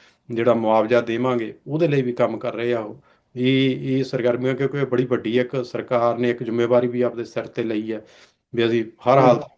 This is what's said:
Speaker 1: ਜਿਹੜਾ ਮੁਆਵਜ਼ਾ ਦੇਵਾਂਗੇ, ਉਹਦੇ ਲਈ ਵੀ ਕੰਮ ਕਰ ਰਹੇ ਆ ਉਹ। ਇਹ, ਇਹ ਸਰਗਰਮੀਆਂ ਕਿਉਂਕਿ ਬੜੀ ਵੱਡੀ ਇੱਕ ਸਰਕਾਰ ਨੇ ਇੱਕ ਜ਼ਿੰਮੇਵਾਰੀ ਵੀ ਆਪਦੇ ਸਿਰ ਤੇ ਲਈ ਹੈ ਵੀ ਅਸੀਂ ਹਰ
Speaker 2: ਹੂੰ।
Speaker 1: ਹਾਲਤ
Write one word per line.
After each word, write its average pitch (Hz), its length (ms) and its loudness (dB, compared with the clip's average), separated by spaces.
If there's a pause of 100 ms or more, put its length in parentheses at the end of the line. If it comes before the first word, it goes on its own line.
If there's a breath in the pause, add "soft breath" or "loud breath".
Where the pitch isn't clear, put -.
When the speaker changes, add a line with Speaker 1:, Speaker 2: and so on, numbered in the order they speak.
(300 soft breath)
Speaker 1:
ਜਿਹੜਾ 117 240 2
ਮੁਆਵਜ਼ਾ 110 460 4
ਦੇਵਾਂਗੇ, 117 540 -2 (120)
ਉਹਦੇ 156 220 0
ਲਈ 143 140 2
ਵੀ 123 100 -2
ਕੰਮ 113 260 0
ਕਰ 117 160 -6
ਰਹੇ 120 200 -2
ਆ 113 60 -2
ਉਹ। 110 160 -10 (400 soft breath)
ਇਹ, 131 640 0
ਇਹ 131 60 -2
ਸਰਗਰਮੀਆਂ 127 500 -2
ਕਿਉਂਕਿ 139 300 -4
ਬੜੀ 123 200 0
ਵੱਡੀ 120 340 0
ਇੱਕ 123 260 -2
ਸਰਕਾਰ 117 540 -2
ਨੇ 120 120 0
ਇੱਕ 120 120 -4
ਜ਼ਿੰਮੇਵਾਰੀ 120 440 2
ਵੀ 120 160 -2
ਆਪਦੇ 117 220 -4
ਸਿਰ 113 220 -8
ਤੇ - 160 -8
ਲਈ 110 300 -4
ਹੈ 107 100 -8 (520 soft breath)
ਵੀ 117 120 2
ਅਸੀਂ 117 180 0
ਹਰ 123 340 2
Speaker 2:
ਹੂੰ। 131 100 6
Speaker 1:
ਹਾਲਤ 117 160 4 (140)